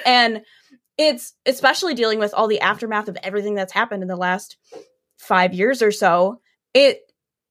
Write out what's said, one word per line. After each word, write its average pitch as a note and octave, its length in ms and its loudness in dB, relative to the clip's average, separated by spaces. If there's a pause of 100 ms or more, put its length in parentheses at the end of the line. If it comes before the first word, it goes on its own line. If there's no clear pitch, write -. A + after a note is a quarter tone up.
And A#3 360 2 (540)
it's D4 380 0 (100)
especially C4+ 500 0
dealing A3 260 -2
with G#3 140 -4
all A3 120 0
the G#3+ 140 -2
aftermath G#3+ 480 -4
of F3+ 120 -10
everything G3+ 360 -6
that's F#3+ 160 -6
happened G#3 300 -4
in F#3 60 -8
the F#3 60 -6
last F3+ 420 -4 (600)
five F#3 380 2
years A#3 280 0
or G#3+ 80 4
so. F#3+ 500 2 (320)
It, - 280 6 (500)